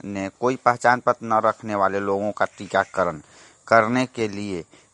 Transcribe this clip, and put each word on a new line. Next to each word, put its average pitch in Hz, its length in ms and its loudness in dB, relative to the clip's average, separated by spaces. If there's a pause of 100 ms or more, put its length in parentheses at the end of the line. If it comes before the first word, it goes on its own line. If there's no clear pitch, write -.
ने 98 240 -6 (100)
कोई 127 160 0
पहचान 120 440 2
पत्र 120 260 0
न 113 80 -2
रखने 110 420 0
वाले 98 240 0
लोगों 101 320 -2
का 98 140 -2
टीकाकरण 92 760 -2 (460)
करने 117 380 4
के 113 220 -6
लिए 98 380 -8 (280)